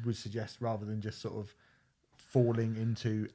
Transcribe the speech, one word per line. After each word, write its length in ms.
would 120
suggest 420
rather 260
than 160
just 200
sort 140
of 200
falling 580
into 580